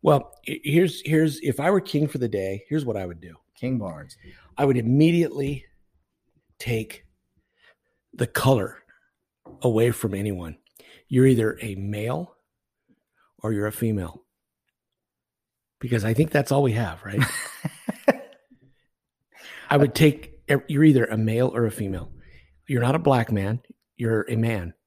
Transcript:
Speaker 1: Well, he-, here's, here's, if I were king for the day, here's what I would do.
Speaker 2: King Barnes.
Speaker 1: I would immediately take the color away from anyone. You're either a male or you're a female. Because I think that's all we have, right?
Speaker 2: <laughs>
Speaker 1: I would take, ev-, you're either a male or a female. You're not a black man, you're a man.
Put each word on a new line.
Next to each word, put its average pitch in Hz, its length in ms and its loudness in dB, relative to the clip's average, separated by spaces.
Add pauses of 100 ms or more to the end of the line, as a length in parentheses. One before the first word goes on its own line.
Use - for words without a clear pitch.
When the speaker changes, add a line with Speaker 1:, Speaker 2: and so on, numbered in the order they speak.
Speaker 1:
Well, 143 400 2
he-, - 220 -10
here's, 165 420 2
here's, 156 340 2
if 139 200 -4
I 165 100 2
were 185 100 2
king 151 280 -2
for 143 100 -8
the 120 100 -2
day, 98 400 -4
here's 147 160 -4
what 113 120 -4
I 95 100 -6
would 82 140 -12
do. 87 160 -20 (180)
Speaker 2:
King 127 240 -4
Barnes. 82 380 -12 (420)
Speaker 1:
I 139 60 2
would 135 120 4
immediately 143 880 2 (960)
take 110 460 -8 (1080)
the 120 140 -4
color 113 560 -2 (800)
away 120 300 4
from 107 220 -4
anyone. 92 440 -6 (500)
You're 131 180 4
either 113 360 4
a 107 140 -8
male 107 600 -8 (1040)
or 110 120 -2
you're 101 120 -2
a 107 60 -4
female. 104 520 -4 (1600)
Because 117 240 -2
I 113 80 0
think 151 200 2
that's 139 200 2
all 139 100 4
we 131 100 2
have, 104 300 -4
right? 101 220 -2
Speaker 2:
<laughs> - 920 -6 (1500)
Speaker 1:
I 143 60 2
would 139 180 4
take, - 540 2
ev-, 143 200 2
you're 147 160 2
either 135 200 8
a 110 120 -4
male 113 380 2
or 117 120 0
a 107 40 0
female. 95 400 -6 (560)
You're 123 160 0
not 127 120 2
a 160 40 0
black 135 340 2
man, 104 280 -2 (360)
you're 113 320 0
a 117 80 -2
man. 110 380 -2 (120)